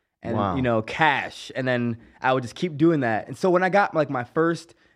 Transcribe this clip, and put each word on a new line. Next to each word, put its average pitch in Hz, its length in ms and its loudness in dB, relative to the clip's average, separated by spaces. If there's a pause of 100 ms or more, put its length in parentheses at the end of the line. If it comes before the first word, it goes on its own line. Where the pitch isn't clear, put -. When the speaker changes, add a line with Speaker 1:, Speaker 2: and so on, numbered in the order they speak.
(220)
Speaker 1:
and, 113 140 -4
Speaker 2:
Wow. 101 200 0
Speaker 1:
you 131 60 -2
know, 117 200 2
cash, 135 720 -2
and 127 140 -4
then 120 300 0 (240)
I 131 100 2
would 131 100 0
just 113 140 -10
keep 165 200 -4
doing 160 240 4
that. 113 280 -2
And 127 80 -12
so 190 140 0
when 175 120 4
I 185 60 2
got, 196 260 2
like, 147 160 0
my 127 140 -4
first 165 500 -2 (220)